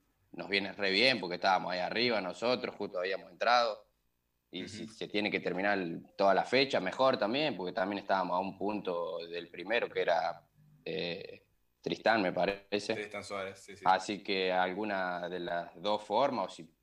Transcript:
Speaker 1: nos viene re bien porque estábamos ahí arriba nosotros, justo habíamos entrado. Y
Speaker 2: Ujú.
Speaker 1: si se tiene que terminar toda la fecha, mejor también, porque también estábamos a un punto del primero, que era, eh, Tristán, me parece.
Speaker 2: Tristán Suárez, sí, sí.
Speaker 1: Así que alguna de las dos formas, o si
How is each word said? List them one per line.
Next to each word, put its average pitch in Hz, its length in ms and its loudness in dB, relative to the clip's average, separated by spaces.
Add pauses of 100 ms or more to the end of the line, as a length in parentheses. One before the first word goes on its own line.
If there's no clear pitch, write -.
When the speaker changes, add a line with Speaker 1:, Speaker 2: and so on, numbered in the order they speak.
(320)
Speaker 1:
nos 85 160 -10
viene 98 260 0
re 98 180 0
bien 113 280 4
porque 90 160 -4
estábamos 90 380 2
ahí 90 60 0
arriba 110 420 0
nosotros, 113 560 -2
justo 98 220 -6
habíamos 92 320 -4
entrado. 110 540 2 (640)
Y 90 120 -8
Speaker 2:
Ujú. 87 80 -10
Speaker 1:
si 110 180 -10
se - 220 -10
tiene 104 200 2
que 98 120 0
terminar 95 360 0 (380)
toda 98 180 6
la 92 120 4
fecha, 135 340 2
mejor 127 380 2
también, 135 400 0
porque 90 160 -6
también 98 260 -2
estábamos 92 380 0
a - 20 2
un 98 180 -4
punto 90 600 -4 (100)
del 85 220 -8
primero, 92 400 -2
que 92 120 0
era, 85 400 2 (440)
eh, 85 580 -4 (380)
Tristán, 110 400 2
me 90 100 2
parece. 98 600 0
Speaker 2:
Tristán 104 300 -8
Suárez, 98 360 -8
sí, 98 160 -18
sí. 92 100 -16
Speaker 1:
Así 92 380 2
que 95 300 2
alguna 92 760 0
de 90 120 -6
las 85 420 -6
dos 104 220 0
formas, 117 440 0
o - 80 -16
si 85 140 -16 (140)